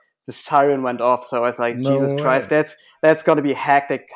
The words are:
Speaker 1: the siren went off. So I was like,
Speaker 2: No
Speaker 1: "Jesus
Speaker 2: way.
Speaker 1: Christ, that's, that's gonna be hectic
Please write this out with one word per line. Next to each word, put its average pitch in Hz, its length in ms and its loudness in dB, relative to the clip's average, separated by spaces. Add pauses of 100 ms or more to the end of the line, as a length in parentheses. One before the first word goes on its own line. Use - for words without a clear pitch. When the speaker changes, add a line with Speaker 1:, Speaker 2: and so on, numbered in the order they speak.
(260)
Speaker 1:
the 127 60 -12
siren 143 500 2
went 123 180 -4
off. 120 260 0
So 127 120 -4
I - 20 0
was 120 180 -2
like, 120 180 -2
Speaker 2:
No 131 160 -2
Speaker 1:
"Jesus 139 200 0
Speaker 2:
way. 143 100 -4
Speaker 1:
Christ, 131 280 0
that's, 151 240 0 (280)
that's 156 200 4
gonna 151 200 2
be 139 120 0
hectic 139 600 -2